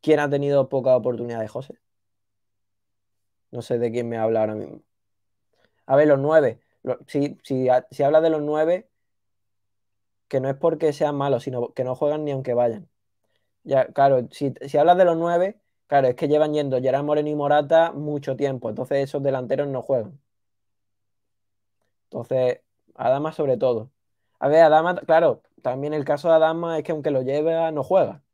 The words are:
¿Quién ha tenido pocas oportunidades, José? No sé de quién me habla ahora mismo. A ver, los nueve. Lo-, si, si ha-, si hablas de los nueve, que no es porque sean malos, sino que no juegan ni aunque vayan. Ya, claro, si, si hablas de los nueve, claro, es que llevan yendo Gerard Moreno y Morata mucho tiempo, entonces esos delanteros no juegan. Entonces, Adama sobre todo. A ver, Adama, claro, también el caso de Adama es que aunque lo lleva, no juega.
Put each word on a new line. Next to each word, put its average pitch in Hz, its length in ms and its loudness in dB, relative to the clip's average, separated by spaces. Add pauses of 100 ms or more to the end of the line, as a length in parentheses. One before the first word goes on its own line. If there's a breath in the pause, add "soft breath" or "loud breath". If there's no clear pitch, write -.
¿Quién 151 200 4
ha 147 80 0
tenido 143 400 0
pocas 127 280 2
oportunidades, 117 540 -4
José? - 280 -12 (1700)
No 123 120 -10
sé 120 160 -4
de 117 120 -2
quién 117 180 -6
me 113 100 -6
habla 110 220 0
ahora 110 140 -2
mismo. - 280 -14 (1040)
A 135 100 2
ver, 151 120 6
los 139 100 6
nueve. 143 420 2 (220)
Lo-, 127 240 -6
si, 143 360 -4
si 131 260 -2
ha-, 123 220 2
si - 120 -4
hablas 156 200 4
de 165 80 2
los 156 120 -2
nueve, 156 460 -2 (1400)
que 135 120 -2
no 135 80 -6
es 139 80 -4
porque 156 380 0
sean 147 200 -2
malos, 139 280 -2
sino 123 320 -6
que 131 100 -4
no 127 100 -4
juegan 151 300 -2
ni 147 60 -6
aunque 131 240 -4
vayan. 117 340 -2 (760)
Ya, 135 240 0
claro, 139 420 2
si, 139 240 -6 (120)
si 143 120 -2
hablas 170 180 6
de 185 80 4
los 170 140 2
nueve, 175 420 -2 (260)
claro, 139 220 2
es 123 60 0
que 165 120 -4
llevan 151 280 2
yendo 139 260 -2
Gerard 131 240 0
Moreno 151 240 -2
y 151 60 -4
Morata 147 580 2
mucho 143 420 -8
tiempo, 131 360 -4
entonces 127 340 -4
esos 139 180 -6
delanteros 135 460 -4
no 131 140 -6
juegan. 117 360 -4 (1900)
Entonces, 127 580 -4 (320)
Adama 139 380 -2
sobre 135 260 -2
todo. 120 320 -2 (480)
A - 100 -2
ver, 156 140 6
Adama, 160 340 4
claro, 160 460 2 (180)
también 135 320 -6
el 147 140 -4
caso 147 220 -2
de 165 60 6
Adama 165 440 2
es 156 60 -6
que 170 80 -6
aunque 151 180 -4
lo 135 100 0
lleva, 156 500 -2
no 147 140 -4
juega. 175 380 0 (120)